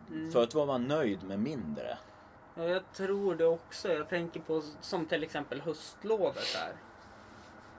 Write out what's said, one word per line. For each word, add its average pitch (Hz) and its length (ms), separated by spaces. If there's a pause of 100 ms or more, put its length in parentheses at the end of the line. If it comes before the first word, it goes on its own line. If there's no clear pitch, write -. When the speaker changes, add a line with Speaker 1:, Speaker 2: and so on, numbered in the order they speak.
(120)
Speaker 1:
Mm. 160 200
Speaker 2:
förut 151 220
var 151 120
man 127 220
nöjd 120 360
med 95 160
mindre. 90 580 (580)
Speaker 1:
Ja, 165 80
jag 180 200 (100)
tror 196 420
det 165 100
också. 165 480
Jag 151 160
tänker 170 300
på, 160 220 (200)
som 170 240
till 156 180
exempel 147 380
höstlovet 165 920
här. 82 180 (1040)